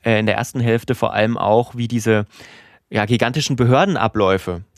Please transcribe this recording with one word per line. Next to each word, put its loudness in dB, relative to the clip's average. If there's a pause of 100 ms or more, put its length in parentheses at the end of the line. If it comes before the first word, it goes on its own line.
äh, 2
in -2
der 0
ersten -6
Hälfte 0
vor -2
allem 0
auch, 0
wie -4
diese, 0 (640)
ja, 0
gigantischen 0
Behördenabläufe 2 (160)